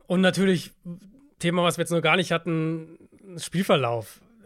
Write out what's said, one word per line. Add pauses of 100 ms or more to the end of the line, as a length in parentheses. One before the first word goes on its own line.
und
natürlich, (640)
Thema,
was
wir
jetzt
noch
gar
nicht
hatten, (380)
Spielverlauf. (240)